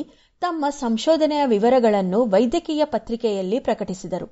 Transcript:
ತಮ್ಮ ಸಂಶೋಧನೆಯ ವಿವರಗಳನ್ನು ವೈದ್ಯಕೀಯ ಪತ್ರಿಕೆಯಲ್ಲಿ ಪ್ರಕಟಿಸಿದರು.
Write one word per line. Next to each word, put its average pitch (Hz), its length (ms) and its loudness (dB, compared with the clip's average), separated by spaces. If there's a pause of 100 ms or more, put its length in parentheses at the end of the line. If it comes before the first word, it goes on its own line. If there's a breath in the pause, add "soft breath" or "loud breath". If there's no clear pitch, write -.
(420 soft breath)
ತಮ್ಮ 330 280 -4
ಸಂಶೋಧನೆಯ 294 760 0
ವಿವರಗಳನ್ನು 214 760 2
ವೈದ್ಯಕೀಯ 254 640 0
ಪತ್ರಿಕೆಯಲ್ಲಿ 220 760 -4
ಪ್ರಕಟಿಸಿದರು. 185 720 -6